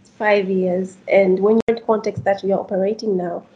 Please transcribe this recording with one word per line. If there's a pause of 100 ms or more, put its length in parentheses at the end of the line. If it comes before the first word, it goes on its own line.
(200)
five
years, (100)
and
when
you're
in
the
context
that
we
are
operating
now, (120)